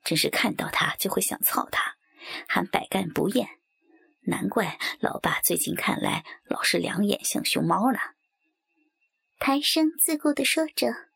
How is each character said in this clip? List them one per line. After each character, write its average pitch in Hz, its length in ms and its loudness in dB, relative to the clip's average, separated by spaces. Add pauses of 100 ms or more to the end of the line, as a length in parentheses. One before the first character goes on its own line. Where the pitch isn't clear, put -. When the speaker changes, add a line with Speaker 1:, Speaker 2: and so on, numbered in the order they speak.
Speaker 1:
真 160 160 0
是 - 100 2
看 - 280 0
到 - 120 -4
她 - 280 -2
就 - 120 -4
会 185 140 0
想 - 200 -2
操 - 280 0
她， - 240 -2 (540)
还 185 180 0
百 - 220 0
干 190 220 -2
不 151 180 2
厌。 123 200 0 (720)
难 - 260 -2
怪 196 280 -2 (220)
老 - 220 -2
爸 - 200 0
最 - 160 2
近 - 200 -2
看 - 240 -2
来 - 240 0 (220)
老 - 180 -4
是 - 140 2
两 175 260 0
眼 202 200 0
像 - 200 -2
熊 - 200 0
猫 180 280 4
呢。 226 60 0 (1400)
Speaker 2:
抬 277 220 2
声 311 380 4
自 311 200 2
顾 294 140 2
地 277 120 0
说 311 220 2
着 240 260 -2 (240)